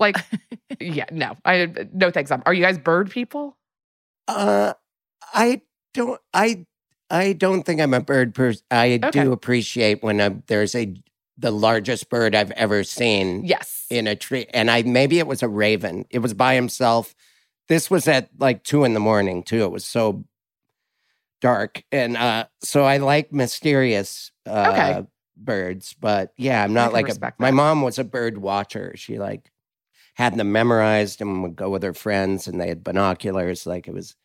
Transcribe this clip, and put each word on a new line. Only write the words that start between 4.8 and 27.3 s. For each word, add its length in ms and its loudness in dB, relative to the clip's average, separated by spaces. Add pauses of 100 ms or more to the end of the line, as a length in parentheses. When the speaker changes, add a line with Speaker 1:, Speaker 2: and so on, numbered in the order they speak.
Speaker 3:
I 260 2 (320)
don't, 280 -4 (120)
I 320 2 (460)
I 240 2
don't 300 2
think 160 0
I'm 140 2
a 60 2
bird 340 2
pers-, 360 0
I 320 4
Speaker 1:
Okay. 80 0 (120)
Speaker 3:
do 100 2
appreciate 680 0
when 180 0
a, 260 0
there's 280 0
a, 200 -4 (420)
the 140 -2
largest 580 0
bird 260 2
I've 180 2
ever 320 0
seen 600 0
Speaker 1:
Yes. 460 -4
Speaker 3:
in 160 -2
a 100 -2
tree. 380 -8
And 160 2
I, 120 4
maybe 360 2
it 80 0
was 160 -4
a 60 0
raven. 600 0
It 100 -4
was 140 -2
by 200 4
himself. 600 0 (540)
This 220 0
was 180 2
at, 200 2 (100)
like, 260 2
two 200 2
in 100 4
the 60 0
morning, 420 0
too. 220 0
It 60 0
was 140 -8
so 400 -2 (1160)
dark. 420 0 (100)
And, 240 0
uh, 300 0 (160)
so 220 2
I 140 4
like 340 0
mysterious, 1000 0 (160)
uh, 260 2
Speaker 1:
Okay. 340 0 (300)
Speaker 3:
birds. 640 -6
But, 380 0
yeah, 280 0
I'm 60 0
Speaker 1:
I 40 0
Speaker 3:
not 120 4
Speaker 1:
can 80 0
Speaker 3:
like 100 2
a, 20 -4
Speaker 1:
respect 340 -8